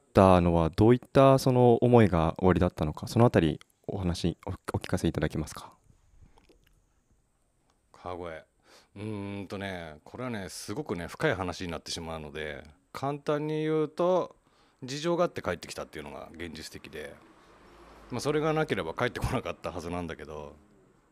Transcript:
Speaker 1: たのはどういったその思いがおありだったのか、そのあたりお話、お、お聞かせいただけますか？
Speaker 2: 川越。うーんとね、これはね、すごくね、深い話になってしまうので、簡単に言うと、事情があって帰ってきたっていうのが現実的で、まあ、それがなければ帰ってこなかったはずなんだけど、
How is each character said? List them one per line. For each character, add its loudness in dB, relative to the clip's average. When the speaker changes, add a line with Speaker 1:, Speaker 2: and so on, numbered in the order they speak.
Speaker 1:
た 10
の 4
は 4
ど 6
う 8
い 4
っ -6
た 6
そ 2
の 6
思 8
い 6
が 2
お 4
あ 8
り 4
だ 4
っ -2
た -4
の -2
か、 -12
そ -2
の 8
あ 4
た 6
り 2
お -6
話、 -2
お、 -6
お -8
聞 -8
か -2
せ 0
い 0
た -4
だ 0
け -4
ま -6
す -16
か？ -18
Speaker 2:
川 -10
越。 -18
う -16
ー -10
ん -14
と -10
ね、 -10
こ -16
れ -10
は -8
ね、 -8
す -12
ご -8
く -6
ね、 -8
深 -4
い 0
話 -6
に -6
な -8
っ -10
て -14
し -8
ま -10
う -10
の -12
で、 -10
簡 -6
単 -4
に -4
言 0
う -2
と、 -2
事 -10
情 0
が 2
あ 2
っ -8
て -10
帰 -4
っ -2
て -16
き -16
た -10
っ -10
て -16
い -10
う -14
の -12
が -14
現 -12
実 -14
的 -18
で、 -14
ま -6
あ、 -4
そ -2
れ 0
が 0
な 0
け -2
れ -4
ば -6
帰 -2
っ -4
て -12
こ -4
な -4
か -8
っ -10
た -10
は -10
ず -10
な -6
ん -8
だ -10
け -18
ど、 -14